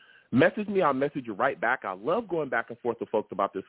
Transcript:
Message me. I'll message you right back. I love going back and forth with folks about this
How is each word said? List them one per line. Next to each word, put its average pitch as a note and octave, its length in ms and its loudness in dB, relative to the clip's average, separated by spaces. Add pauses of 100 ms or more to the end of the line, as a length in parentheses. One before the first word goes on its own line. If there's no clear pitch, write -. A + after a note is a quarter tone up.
(320)
Message F#3+ 360 4
me. F#3+ 140 2
I'll D3 100 4
message C3+ 340 -2
you A2 60 -6
right A2 260 0
back. A2+ 280 0
I G2 80 -4
love E3+ 340 -4
going D#3 220 -4
back A#2 180 -2
and A#2 120 -14
forth A#2 200 -2
with G2+ 80 -8
folks G#2+ 240 -2
about G2 220 0
this F#2+ 140 -6